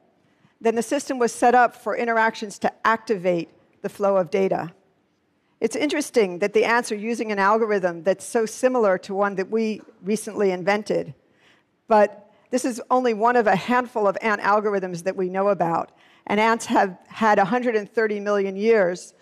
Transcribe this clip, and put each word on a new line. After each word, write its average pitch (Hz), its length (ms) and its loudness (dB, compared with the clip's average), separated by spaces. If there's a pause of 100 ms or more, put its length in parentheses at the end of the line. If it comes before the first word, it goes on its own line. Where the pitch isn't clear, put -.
(600)
then 226 140 0
the 233 80 -2
system 277 360 -4
was 226 140 0
set 240 220 4
up 233 200 4
for - 220 -6
interactions 226 600 -2
to - 120 -2 (140)
activate 185 640 0 (320)
the 196 80 -8
flow 202 260 0
of 185 140 0
data. 185 420 -2 (880)
It's 226 160 -2
interesting 214 640 -2
that 202 140 -2
the 214 100 4
ants 233 260 0
are 220 60 -4
using 220 380 -6
an 202 60 -2
algorithm 196 640 0
that's - 200 -2
so 226 220 -2
similar 220 540 0
to 196 140 -10
one 196 220 -2
that 185 140 -6
we 220 320 -2 (220)
recently 202 480 -2
invented. 180 640 -2 (720)
But 208 400 2 (220)
this 254 140 -2
is 247 160 -4 (100)
only 254 220 2
one 226 240 2
of 220 100 4
a 190 80 4
handful 233 540 0
of 190 120 -2
ant 214 200 -2
algorithms 196 600 0
that 185 120 -2
we 185 140 -4
know 190 180 0
about. 175 460 0 (340)
And 208 100 0
ants 226 280 2
have 202 320 0 (100)
had 214 320 2
a 196 60 4
hundred 226 320 -2
and 208 120 -6
thirty 214 300 -2
million 202 380 -2
years 196 640 2